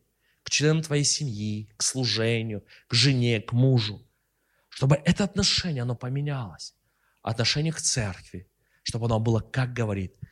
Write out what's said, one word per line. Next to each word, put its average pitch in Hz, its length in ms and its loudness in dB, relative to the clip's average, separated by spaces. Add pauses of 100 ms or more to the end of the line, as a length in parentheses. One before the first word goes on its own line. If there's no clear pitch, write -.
(420)
к - 80 -12
членам 156 320 2
твоей 147 220 0
семьи, 107 720 -4
к - 60 -6
служению, 113 840 -2 (220)
к - 80 -4
жене, 120 460 4
к - 120 -10
мужу. 120 520 2 (680)
Чтобы 139 340 2
это 180 200 2
отношение, 185 580 0
оно 123 140 -4
поменялось. 131 800 -6 (480)
Отношение 147 500 0
к - 80 -8
церкви, 98 680 -4 (340)
чтобы 117 240 -4
оно 113 140 2
было, 113 200 2
как 127 340 -4
говорит 101 420 -4 (160)